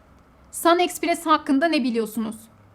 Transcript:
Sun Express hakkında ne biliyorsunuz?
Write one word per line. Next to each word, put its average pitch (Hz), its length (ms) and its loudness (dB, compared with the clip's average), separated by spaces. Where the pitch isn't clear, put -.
Sun 349 260 2
Express 339 480 -2
hakkında 302 420 2
ne 302 160 0
biliyorsunuz? 220 520 -4